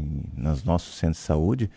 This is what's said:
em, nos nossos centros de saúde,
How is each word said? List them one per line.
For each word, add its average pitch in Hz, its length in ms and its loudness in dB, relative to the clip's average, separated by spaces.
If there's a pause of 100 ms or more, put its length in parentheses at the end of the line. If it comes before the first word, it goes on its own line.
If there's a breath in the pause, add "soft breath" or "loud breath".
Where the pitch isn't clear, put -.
em, 73 180 -4 (180)
nos 73 220 0
nossos - 340 0
centros 82 220 0
de - 80 -14
saúde, 92 500 2